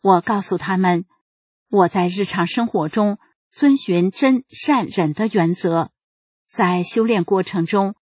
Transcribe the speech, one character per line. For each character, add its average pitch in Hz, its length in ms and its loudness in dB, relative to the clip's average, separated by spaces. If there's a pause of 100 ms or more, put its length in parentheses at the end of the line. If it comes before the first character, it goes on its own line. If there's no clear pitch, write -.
我 185 200 4
告 202 200 -2
诉 185 160 -4
他 190 180 -4
们， 180 300 2 (640)
我 190 180 4
在 175 200 0
日 185 180 -4
常 180 220 -4
生 233 180 -2
活 165 240 -2
中 208 300 -2 (320)
遵 277 260 4
循 180 320 0
真 262 400 0
善 247 380 -2
忍 156 260 -2
的 220 140 -2
原 175 260 0
则。 165 380 -2 (580)
在 180 340 -2
修 226 200 -2
炼 220 200 2
过 190 180 0
程 175 240 -4
中 196 300 0 (100)